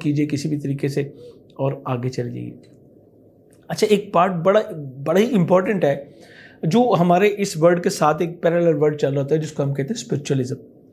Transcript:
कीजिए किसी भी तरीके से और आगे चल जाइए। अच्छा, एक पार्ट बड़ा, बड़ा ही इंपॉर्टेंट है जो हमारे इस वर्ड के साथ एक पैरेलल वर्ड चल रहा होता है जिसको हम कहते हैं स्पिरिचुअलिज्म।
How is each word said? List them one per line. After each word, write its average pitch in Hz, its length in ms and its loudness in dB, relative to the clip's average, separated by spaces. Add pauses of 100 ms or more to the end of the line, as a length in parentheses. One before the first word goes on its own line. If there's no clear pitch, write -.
कीजिए 147 240 0
किसी 147 220 -4
भी 156 80 -2
तरीके 139 320 -4
से 139 260 -4 (440)
और 135 280 -4
आगे 127 220 -4
चल 123 220 -6
जाइए। 120 280 -12 (1120)
अच्छा, 214 160 0
एक 202 280 2
पार्ट 180 180 4
बड़ा, 190 280 2 (120)
बड़ा 147 480 -2
ही 226 60 4
इंपॉर्टेंट 185 580 2
है - 440 -4 (360)
जो 226 300 2
हमारे 175 340 4
इस 202 300 -4
वर्ड 175 240 4
के 185 80 -2
साथ 156 320 0
एक 170 200 -6
पैरेलल 170 320 2
वर्ड 151 220 2
चल 143 140 0
रहा 139 120 -2
होता 139 120 -2
है 160 60 0
जिसको 151 220 -6
हम 139 100 -2
कहते 139 220 -4
हैं - 40 -8
स्पिरिचुअलिज्म। 135 580 -4 (360)